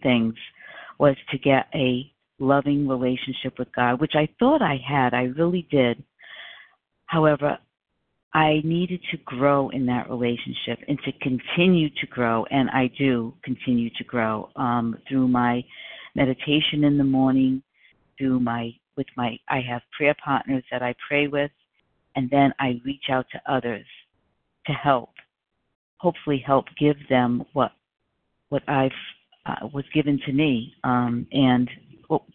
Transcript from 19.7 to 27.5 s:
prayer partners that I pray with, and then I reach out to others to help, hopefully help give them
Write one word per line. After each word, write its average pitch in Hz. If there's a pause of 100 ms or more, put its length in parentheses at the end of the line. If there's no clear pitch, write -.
prayer 147
partners 135
that 123
I 123 (140)
pray 147
with, 143 (640)
and 131
then 139
I 123
reach 139
out 131
to 139
others 120 (840)
to 147
help, 131 (880)
hopefully 147
help 139 (120)
give 147 (120)
them 123